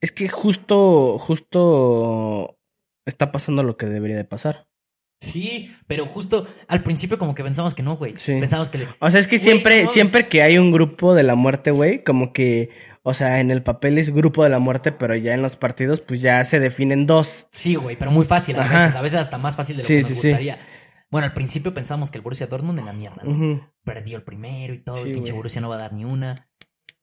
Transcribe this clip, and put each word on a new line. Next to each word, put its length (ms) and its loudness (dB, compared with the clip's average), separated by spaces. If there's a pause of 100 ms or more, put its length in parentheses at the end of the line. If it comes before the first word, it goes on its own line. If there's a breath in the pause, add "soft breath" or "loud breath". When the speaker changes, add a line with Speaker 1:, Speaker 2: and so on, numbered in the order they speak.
Speaker 1:
es 100 -6
que 180 -6
justo, 880 4
justo 1400 0 (460)
está 260 -4
pasando 320 -2
lo 140 -2
que 80 -6
debería 320 -6
de 80 -6
pasar. 420 -10 (520)
Speaker 2:
Sí, 540 -10 (140)
pero 180 -6
justo 400 -4 (220 loud breath)
al 160 -2
principio 340 -4
como 160 -4
que 100 -8
pensamos 300 -4
que 80 -10
no, 160 -4
güey. 200 -10
Speaker 1:
Sí. 220 -2
Speaker 2:
Pensamos 300 -2
que 100 -10
le 80 -10 (120)
Speaker 1:
O 100 2
sea, 100 6
es 80 0
que 100 2
Speaker 2:
Güey, 60 0
Speaker 1:
siempre, 340 6
Speaker 2:
no 60 4
mames. 100 2
Speaker 1:
siempre 340 4
que 160 4
hay 160 6
un 120 6
grupo 440 4
de 80 6
la 100 4
muerte, 380 2
güey, 320 2
como 300 0
que, 360 0 (320 loud breath)
o 140 -2
sea, 240 0
en 100 2
el 140 0
papel 340 0
es 160 0
grupo 300 2
de 60 6
la 100 2
muerte, 320 0
pero 240 -4
ya 180 -2
en 80 -2
los 140 -4
partidos, 460 -4
pues, 200 -8
ya 220 4
se 160 0
definen 480 0
dos. 440 2
Speaker 2:
Sí, 240 -4
güey, 220 -8
pero 140 -4
muy 140 4
fácil 320 0
a 60 -2
Speaker 1:
Ajá. 200 4
Speaker 2:
veces, 120 4
a 60 -4
veces 200 -2
hasta 180 -8
más 160 -4
fácil 220 -8
de 60 -6
lo 40 -6
Speaker 1:
Sí, 80 4
Speaker 2:
que 60 4
nos 80 -2
Speaker 1:
sí, 60 -4
sí. 140 0
Speaker 2:
gustaría. 300 -2 (500 loud breath)
Bueno, 160 -2
al 80 -6
principio 400 -6
pensamos 380 -8
que 80 -14
el 20 -18
Borussia 240 -10
Dortmund 320 -6
en 80 -10
la 80 -14
mierda, 300 -16
¿no? 80 -6
Speaker 1:
Ujú. 300 -2 (220)
Speaker 2:
Perdió 340 -12
el 60 -16
primero 520 -14
y 40 -20
todo, 180 -12
Speaker 1:
Sí, 120 -10
Speaker 2:
el 40 -8
pinche 180 -8
Speaker 1:
güey. 80 -8
Speaker 2:
Borussia 220 -10
no 80 -8
va 60 -8
a 40 -10
dar 140 -12
ni 120 -12
una. 420 -8 (560)